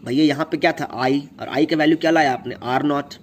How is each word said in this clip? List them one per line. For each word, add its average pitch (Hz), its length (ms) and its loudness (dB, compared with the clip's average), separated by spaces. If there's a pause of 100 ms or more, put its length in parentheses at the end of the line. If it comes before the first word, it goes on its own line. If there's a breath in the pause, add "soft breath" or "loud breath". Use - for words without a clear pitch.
भैया 135 200 0
यहाँ 143 260 0
पे 165 60 -4
क्या 165 140 2
था, 160 240 -6
आई, 135 320 0 (120)
और - 100 -10
आई 139 160 2
का 160 120 0
वैल्यू 151 200 4
क्या 160 140 0
लाया 151 220 2
आपने, 120 300 -8
आर 127 220 0
नॉट। 143 380 -2